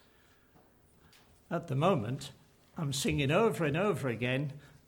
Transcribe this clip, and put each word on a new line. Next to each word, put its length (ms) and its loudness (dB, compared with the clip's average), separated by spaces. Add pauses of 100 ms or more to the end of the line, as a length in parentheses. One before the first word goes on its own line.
(1500)
At 180 -4
the 80 -2
moment, 560 0 (460)
I'm 160 -2
singing 360 0
over 360 2
and 100 0
over 320 0
again 460 -2 (340)